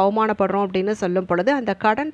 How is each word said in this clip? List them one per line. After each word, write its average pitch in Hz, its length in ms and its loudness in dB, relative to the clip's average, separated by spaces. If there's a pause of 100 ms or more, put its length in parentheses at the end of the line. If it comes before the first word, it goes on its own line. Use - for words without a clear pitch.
அவமானப்படுறோம் 202 640 2
அப்படின்னு 190 360 -2
சொல்லும் 180 280 -2
பொழுது, 180 200 2 (100)
அந்த 214 120 -4 (120)
கடன் 220 300 0